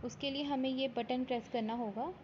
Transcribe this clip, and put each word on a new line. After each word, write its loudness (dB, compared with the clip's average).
उसके -4
लिए 0
हमें 2
ये 2
button 0
press 0
करना 2
होगा। -2